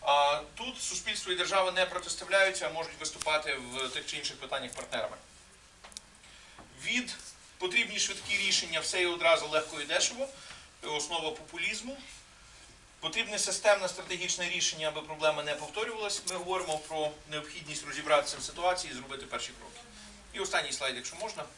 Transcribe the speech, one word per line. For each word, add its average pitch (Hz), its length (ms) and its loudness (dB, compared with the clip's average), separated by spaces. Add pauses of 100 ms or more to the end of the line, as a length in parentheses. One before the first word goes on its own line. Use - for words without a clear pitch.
А 143 400 6 (140)
тут 254 260 -6
суспільство 196 500 -2
і 185 40 4
держава 185 360 4
не 185 140 4
протиставляються, 185 800 2
а 151 60 -2
можуть 165 260 -6
виступати 151 540 0
в 127 360 -4
тих 147 160 -6
чи 156 120 -6
інших - 220 -6
питаннях 131 320 -4
партнерами. 110 460 -4 (1700)
Від 247 320 0 (420)
потрібні 185 420 2
швидкі 196 380 0
рішення, 165 420 2
все 180 220 0
і 180 40 6
одразу, 165 420 6
легко 156 340 0
і 143 40 -4
дешево, 240 420 2 (560)
основа 165 480 -2
популізму. 226 640 -6 (1040)
Потрібне 208 400 -2
системне 202 480 6
стратегічне 180 640 -2
рішення, 165 380 0
аби 151 140 -2
проблема 151 420 2
не 147 120 0
повторювалась. 208 760 -4
Ми 185 60 -4
говоримо 180 420 0
про 151 340 -2 (180)
необхідність 151 580 -8
розібратися 147 500 4
в - 60 -6
ситуації 175 500 0
і - 20 -8
зробити 135 300 -8
перші 120 340 -6
кроки. - 200 -16 (540)
І - 60 -6
останній 170 320 0
слайд, 131 240 -2
якщо 123 200 -8
можна. - 280 -6 (140)